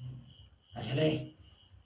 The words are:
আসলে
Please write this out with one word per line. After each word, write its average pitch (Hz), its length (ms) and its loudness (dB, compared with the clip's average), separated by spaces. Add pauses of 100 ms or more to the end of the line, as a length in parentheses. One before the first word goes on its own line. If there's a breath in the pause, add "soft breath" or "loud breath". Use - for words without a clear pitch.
(760)
আসলে - 580 2 (540)